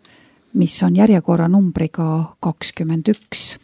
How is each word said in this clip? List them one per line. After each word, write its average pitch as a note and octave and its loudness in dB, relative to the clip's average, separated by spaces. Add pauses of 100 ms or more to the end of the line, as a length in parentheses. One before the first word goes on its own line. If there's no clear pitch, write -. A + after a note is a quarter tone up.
(540)
mis F3 0
on F3+ 2
järjekorranumbriga E3+ 2
kakskümmend D#3+ -4
üks - -8